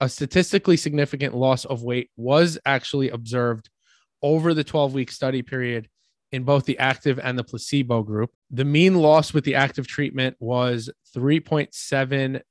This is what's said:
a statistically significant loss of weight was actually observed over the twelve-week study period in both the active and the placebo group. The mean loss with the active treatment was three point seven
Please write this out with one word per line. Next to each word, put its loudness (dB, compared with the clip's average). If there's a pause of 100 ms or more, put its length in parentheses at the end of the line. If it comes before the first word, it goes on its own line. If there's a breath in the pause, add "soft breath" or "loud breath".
a 0
statistically 2
significant -2
loss 2
of -6
weight -4
was 2
actually 0
observed -4 (500)
over 2
the 0
twelve-week -2
study -4
period -6 (440)
in -4
both 4
the -2
active 0
and -4
the -4
placebo -2
group. -4 (180)
The -2
mean 2
loss 4
with 0
the 0
active -2
treatment -4
was -2 (240)
three 2
point -2
seven -2